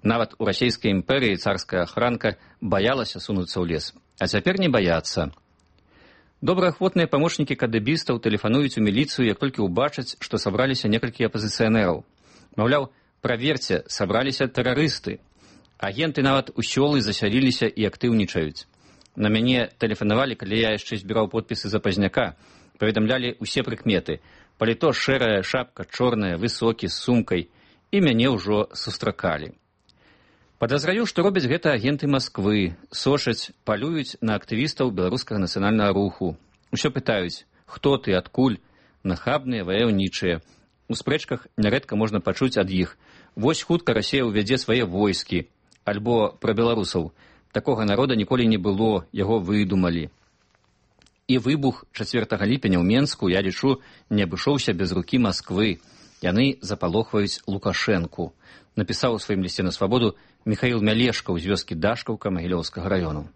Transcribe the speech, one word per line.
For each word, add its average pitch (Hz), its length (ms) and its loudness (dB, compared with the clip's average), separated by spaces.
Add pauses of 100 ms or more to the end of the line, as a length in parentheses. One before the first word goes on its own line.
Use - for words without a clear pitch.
Нават 110 400 0
у 110 80 -2
расейскай 113 400 0
імперыі 101 480 2
царская 92 480 -2
ахранка 117 560 -2 (180)
баялася 107 600 0
сунуцца 92 400 -4
ў 85 160 -2
лес, - 160 -8 (240)
а 95 80 -2
цяпер 160 320 0
не 175 160 2
баяцца. 85 560 0 (1120)
Добраахвотныя 180 640 2
памочнікі 147 480 0
кадэбістаў 120 640 0
тэлефануюць 113 560 0
у 113 80 0
міліцыю, 113 480 2
як 101 80 0
толькі 117 320 -2
ўбачаць, 131 480 -2
што - 240 -4
сабраліся 123 480 0
некалькі 113 400 0
апазіцыянераў. 107 720 2 (560)
Маўляў, 127 320 2 (320)
праверце, 123 640 -2
сабраліся 127 640 -2
тэрарысты. 127 720 -2 (560)
Агенты 135 480 -2
нават 135 320 2
у - 80 -2
сёлы 139 400 2
засяліліся 117 640 0
і 107 160 -2
актыўнічаюць. 98 800 -2 (480)
На 104 160 0
мяне 117 480 2
тэлефанавалі, 110 560 0
калі 104 240 -4
я 110 160 2
яшчэ 104 240 -6
збіраў 107 320 -2
подпісы 110 400 -4
за 104 80 0
Пазняка. 98 560 0 (480)
Паведамлялі 110 560 0
ўсе - 240 -4
прыкметы. 98 640 -2 (320)
Паліто 117 360 2
шэрае, 117 520 0
шапка - 400 -6
чорная, 107 560 0
высокі, 113 480 0
з - 80 -6
сумкай. 110 520 0 (440)
І 202 80 4
мяне 127 320 4
ўжо 104 400 0
сустракалі. - 800 -4 (1080)
Падазраю, 156 480 0
што 175 160 0
робяць 185 240 2
гэта 156 240 2
агенты 135 320 0
Масквы, 104 720 0 (160)
сочаць, 131 560 0 (160)
палююць 135 560 -4
на 110 160 0
актывістаў 127 560 -2
беларускага 98 480 -2
нацыянальнага 101 560 2
руху. 95 400 -2 (320)
Усё 127 240 -2
пытаюць: 101 560 -4 (160)
«Хто - 320 0
ты, 101 160 -2
адкуль?» 110 480 0 (400)
Нахабныя, 120 640 -2
ваяўнічыя. 95 800 0 (400)
У - 80 -4
спрэчках - 640 -4
нярэдка 107 400 0
можна 104 240 0
пачуць 127 400 0
ад 92 80 0
іх: 90 320 -2 (320)
«Вось 135 320 -2
хутка 165 320 0
Расія 123 320 0
ўвядзе 107 320 0
свае 120 240 0
войскі». 92 640 0 (320)
Альбо 104 560 0
пра 113 160 -2
беларусаў: 104 560 0 (400)
«Такога 113 400 -2
народа 127 240 2
ніколі 120 320 2
не 110 160 4
было, 101 480 0
яго 107 320 0
выдумалі». 92 720 0 (1120)
І 127 160 2
выбух 139 480 -2
чацвёртага 107 560 -2
ліпеня 107 320 2
ў 87 80 4
Менску, 110 480 2
я 95 80 4
лічу, 127 400 0 (320)
не 101 160 2
абышоўся 110 480 0
без 90 140 0
рукі 87 260 -2
Масквы. 98 640 0 (400)
Яны 113 400 2
запалохваюць 101 840 -2
Лукашэнку, 92 880 -2 (400)
напісаў 117 400 -2
у 104 40 -4
сваім 98 220 -2
лісце 92 220 -4
на 90 80 0
Свабоду 110 480 0 (240)
Міхаіл 113 380 0
Мялешкаў 107 560 0
з 87 160 -2
вёскі 87 240 -4
Дашкаўка 107 560 -2
Магілёўскага 87 560 -4
раёну. 80 460 -2